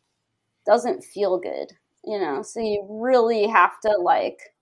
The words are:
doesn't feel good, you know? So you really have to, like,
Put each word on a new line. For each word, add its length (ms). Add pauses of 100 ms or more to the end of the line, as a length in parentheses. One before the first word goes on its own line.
(640)
doesn't 380
feel 360
good, 320 (340)
you 140
know? 240
So 160
you 280
really 600
have 340
to, 160
like, 640